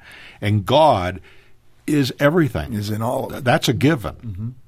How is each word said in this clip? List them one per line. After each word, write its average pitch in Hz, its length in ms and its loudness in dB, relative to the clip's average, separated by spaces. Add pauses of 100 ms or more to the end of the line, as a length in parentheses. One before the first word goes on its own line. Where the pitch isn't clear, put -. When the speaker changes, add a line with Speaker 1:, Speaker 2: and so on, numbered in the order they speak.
(400)
Speaker 1:
And 104 260 0
God 104 540 2 (680)
is 143 320 0
everything. 143 540 2
Speaker 2:
Is 104 160 -6
in 107 120 -4
all 123 240 -2
of - 40 -10
it. - 40 -12
Speaker 1:
Th-, - 100 -12
that's 135 240 2
a 139 40 2
given. 117 420 0
Speaker 2:
Mm-hmm. 107 340 -10 (200)